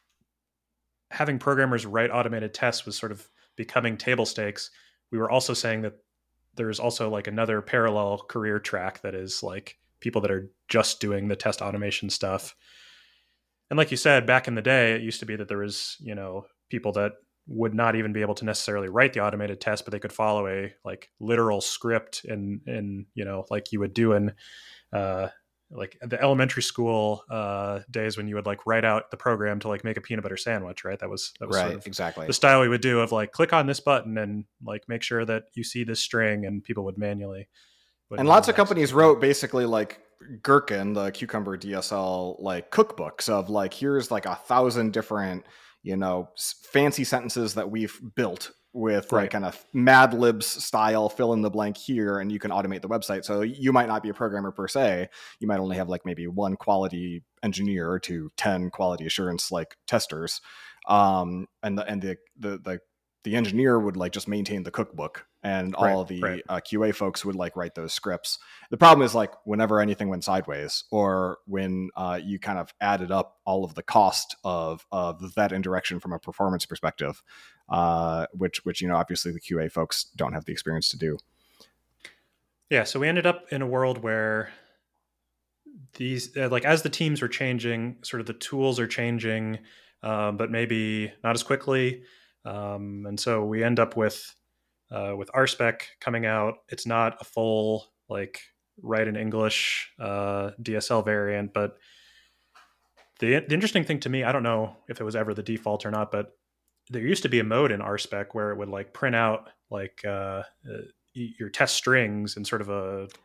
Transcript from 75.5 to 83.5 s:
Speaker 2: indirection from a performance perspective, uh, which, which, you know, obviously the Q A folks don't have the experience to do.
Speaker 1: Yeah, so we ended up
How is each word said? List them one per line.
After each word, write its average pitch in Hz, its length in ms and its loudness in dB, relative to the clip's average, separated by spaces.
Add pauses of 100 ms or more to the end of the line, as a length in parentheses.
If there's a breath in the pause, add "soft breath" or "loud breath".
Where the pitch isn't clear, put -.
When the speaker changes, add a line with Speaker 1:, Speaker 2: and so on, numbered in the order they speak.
Speaker 2:
indirection 92 480 -2
from 90 140 -8
a 82 60 -6
performance 92 460 -2
perspective, 76 560 -4 (460 soft breath)
uh, 82 640 2
which, 92 320 -4
which, 90 160 -4
you 90 60 -2
know, 87 80 2
obviously 87 360 -2
the 85 80 -8
Q 85 200 -4
A 80 100 -2
folks - 360 -4 (100)
don't 69 180 -2
have 78 120 -8
the 80 80 -8
experience - 360 -2
to - 80 -4
do. 78 200 -4 (1500 soft breath)
Speaker 1:
Yeah, 120 160 4
so - 160 -4
we 151 60 0
ended 175 200 2
up 175 240 0